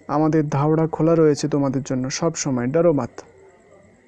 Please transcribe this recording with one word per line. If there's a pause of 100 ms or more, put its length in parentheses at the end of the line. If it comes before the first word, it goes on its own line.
আমাদের
ধাওড়া
খোলা
রয়েছে
তোমাদের
জন্য
সব
সময়,
ডরো
মত।" (960)